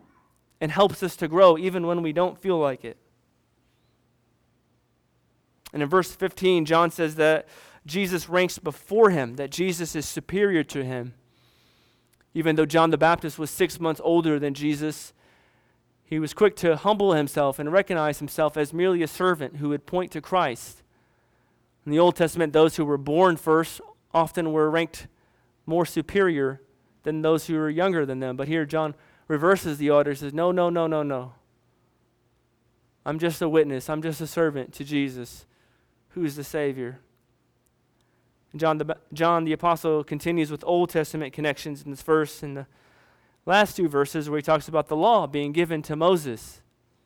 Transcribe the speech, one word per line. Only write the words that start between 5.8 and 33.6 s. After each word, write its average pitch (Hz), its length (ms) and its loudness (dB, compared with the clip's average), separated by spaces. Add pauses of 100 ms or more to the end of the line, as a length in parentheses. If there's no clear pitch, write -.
in 143 80 -4
verse 180 220 2
fifteen, 185 540 0
John 165 260 2
says 156 240 -4
that 156 320 2 (380)
Jesus 175 420 -4
ranks 180 320 0
before 202 520 2
him, 131 260 -2
that 139 140 -8
Jesus 175 440 -4
is 151 100 -6
superior 185 600 -2
to 143 180 -8
him. 127 300 -8 (1200)
Even 160 220 0
though 156 100 4
John 160 240 4
the 160 80 2
Baptist 160 420 2
was 151 100 -6
six - 300 -2
months 160 240 -2
older 165 360 2
than 143 140 -2
Jesus, 147 600 -6 (920)
he 156 160 -4
was 156 140 -4
quick 202 240 4
to 170 180 2
humble 196 380 2
himself 147 460 0
and 151 120 -6
recognize 165 460 0
himself 151 400 -2
as 147 160 -2
merely 175 300 2
a 156 40 -2
servant 156 500 -2
who 147 120 -4
would 143 160 -4
point 180 260 -4
to 156 100 -10
Christ. 151 600 -2 (1040)
In 147 60 -6
the 151 80 2
Old 175 160 6
Testament, 165 360 0
those 156 240 6
who 160 80 -2
were 147 140 -2
born 156 400 2
first 160 420 0 (320)
often 165 400 0
were 156 200 2
ranked 165 360 -4 (600)
more 165 180 0
superior 156 760 0 (420)
than 156 180 -4
those 160 240 2
who 170 80 -4
were 156 160 0
younger 165 380 0
than 131 120 -4
them. 131 160 -6
But 135 120 -6
here 156 180 -2
John 151 300 -4 (320)
reverses 165 500 2
the 147 140 0
order, 147 240 4
says, 143 180 -10
"No, 170 180 0
no, 175 200 2
no, 165 160 0
no, 156 160 -2
no. 127 300 -6 (1700)
I'm 151 140 -4
just 165 240 -2
a 170 40 2
witness. 147 400 2